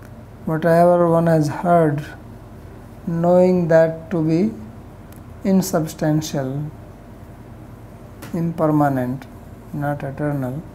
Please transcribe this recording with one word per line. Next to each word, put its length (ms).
whatever 640
one 160
has 220
heard, 560
knowing 600
that 420
to 100
be 320
insubstantial, 1300
impermanent, 920
not 300
eternal 580